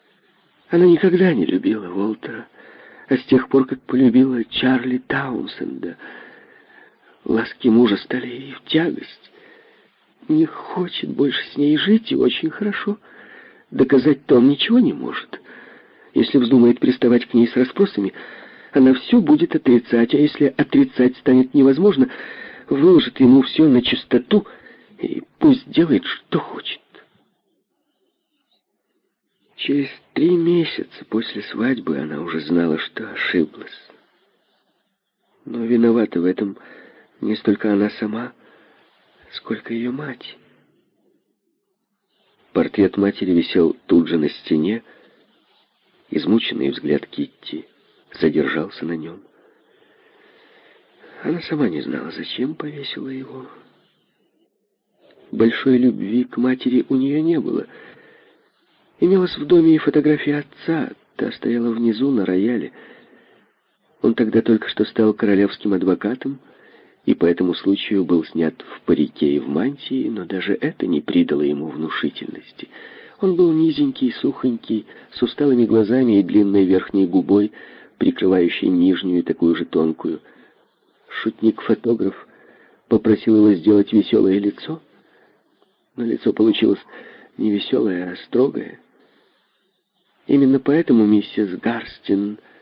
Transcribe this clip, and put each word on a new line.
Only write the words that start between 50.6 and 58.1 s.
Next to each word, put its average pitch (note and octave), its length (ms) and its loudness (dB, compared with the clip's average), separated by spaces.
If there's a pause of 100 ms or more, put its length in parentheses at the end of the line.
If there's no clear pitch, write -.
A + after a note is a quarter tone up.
Она D#3+ 180 -6
сама D3 280 -2
не D#2 120 -6
знала, - 320 -8
зачем B2 420 -8
повесила C#3+ 540 -12
его. C3 380 -14 (1900)
Большой A#2 460 2
любви A2+ 460 0
к - 120 -10
матери B2+ 520 0
у C3+ 80 0
нее C#3 260 -2
не E3 180 0
было. - 260 -6 (1300)